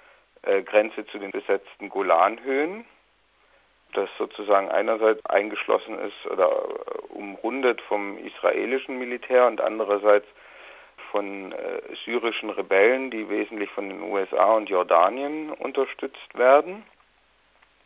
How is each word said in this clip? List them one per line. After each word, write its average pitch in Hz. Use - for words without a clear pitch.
äh, 98
Grenze 107
zu -
den 98
besetzten -
Golanhöhen, 117
das 98
sozusagen 101
einerseits 110
eingeschlossen 107
ist -
oder, 92
äh, -
umrundet 113
vom 101
israelischen 123
Militär 123
und 110
andererseits 104
von, 98
äh, -
syrischen 113
Rebellen, 104
die 110
wesentlich 104
von 101
den 92
U 95
S 95
A 101
und 107
Jordanien 113
unterstützt -
werden, 151